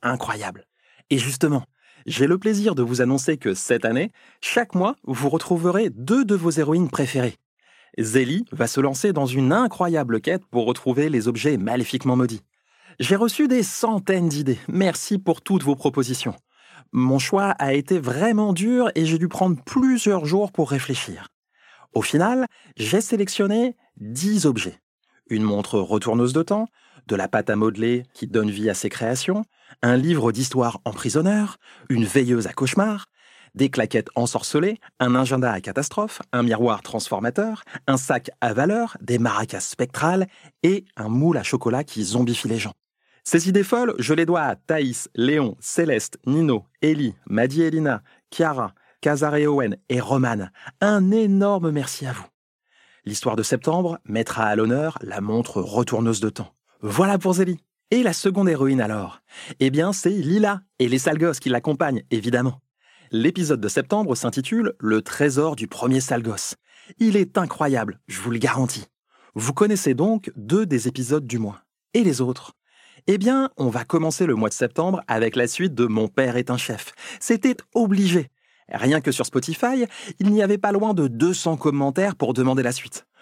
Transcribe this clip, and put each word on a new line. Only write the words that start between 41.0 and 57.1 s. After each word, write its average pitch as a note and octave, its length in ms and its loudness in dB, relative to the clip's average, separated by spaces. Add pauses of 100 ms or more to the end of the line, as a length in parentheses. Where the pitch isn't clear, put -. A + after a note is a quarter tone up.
moule C#3+ 280 2
à G#2+ 60 -2
chocolat B2+ 400 -2
qui A2 220 -6
zombifie A#2+ 420 0
les A2+ 120 -2
gens. G#2 160 -8 (500)
Ces E3+ 240 2
idées F#3+ 160 4
folles, A#3+ 340 0
je B2+ 160 0
les E3 100 4
dois E3 180 2
à B2+ 120 -2
Thaïs, C#3+ 640 -4
Léon, B2+ 420 0
Céleste, - 680 -2
Nino, C3+ 380 2 (160)
Ellie, D3 360 0 (100)
Maddy C3 360 2
et D#3+ 100 0
Lina, D3 300 0 (300)
Chiara, C3+ 400 -2 (280)
Casar D3 340 0
et D3 140 2
Owen C3+ 280 0 (120)
et B2+ 100 -2
Roman. A#2 500 0 (320)
Un G3 300 4
énorme G3+ 640 2
merci C#3 340 -6
à B2+ 60 -6
vous. - 140 -12 (800)
L'histoire G#2 300 -4
de A2+ 80 0
septembre E3 640 -2
mettra A2 400 -2
à G#2+ 100 2
l'honneur B2 480 0
la - 180 -8
montre G#2+ 400 -2
retourneuse A2+ 600 0
de G#2+ 80 0
temps. - 240 -10 (300)
Voilà F#3 360 2